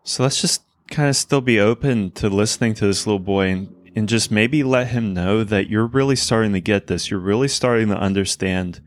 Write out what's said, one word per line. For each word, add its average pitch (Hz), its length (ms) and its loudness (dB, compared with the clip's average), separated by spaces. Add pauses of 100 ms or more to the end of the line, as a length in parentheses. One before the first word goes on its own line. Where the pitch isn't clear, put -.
So - 200 -6
let's 139 180 0
just - 200 -2 (280)
kind 147 200 0
of 135 60 0
still - 260 0
be 120 180 2
open 113 520 0
to - 180 -2
listening 107 460 0
to 107 120 -2
this 98 200 0
little 104 120 2
boy 98 300 0
and, 92 260 -4 (200)
and 107 140 0
just 113 220 0
maybe 120 320 2
let 127 240 0
him 113 260 -2
know 92 300 0
that 101 260 0
you're 110 180 0
really 135 280 0
starting 113 380 0
to 95 80 0
get 101 260 -2
this. 87 220 -4
You're 104 100 -4
really 104 280 0
starting 120 420 0
to 101 80 0
understand 95 880 -2